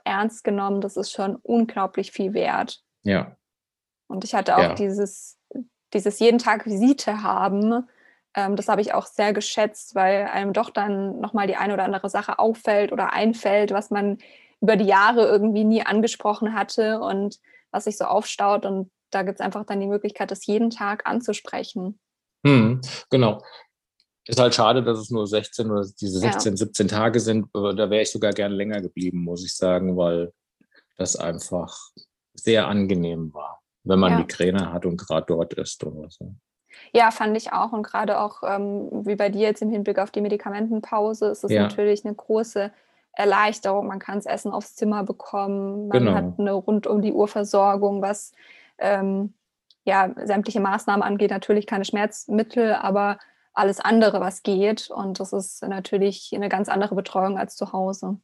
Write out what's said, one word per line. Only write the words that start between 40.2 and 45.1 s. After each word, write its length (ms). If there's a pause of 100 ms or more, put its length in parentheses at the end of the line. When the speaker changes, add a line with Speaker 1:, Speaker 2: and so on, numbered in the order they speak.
Speaker 1:
Medikamentenpause 1040
ist 160
es 80
Speaker 2:
Ja. 100
Speaker 1:
natürlich 420
eine 120
große 560 (420)
Erleichterung. 760
Man 120
kann's 260
Essen 260
aufs 240
Zimmer 280
bekommen, 840